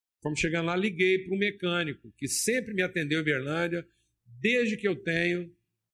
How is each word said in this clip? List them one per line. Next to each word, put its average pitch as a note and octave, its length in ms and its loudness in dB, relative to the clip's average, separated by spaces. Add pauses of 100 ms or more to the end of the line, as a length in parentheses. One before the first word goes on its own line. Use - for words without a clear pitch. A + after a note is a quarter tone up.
(220)
fomos D3+ 160 -2
chegando E3 280 0
lá, F3 100 0
liguei F#3 420 2
pro F#3 180 -4
mecânico, F3 800 -2
que C#3 100 -6
sempre A#3 460 -2
me F#3+ 80 -2
atendeu E3 380 0
em D#3+ 40 0
Uberlândia, D#3 640 -2 (540)
desde A3+ 360 4
que G3+ 120 0
eu F3 80 2
tenho F3 560 -2 (420)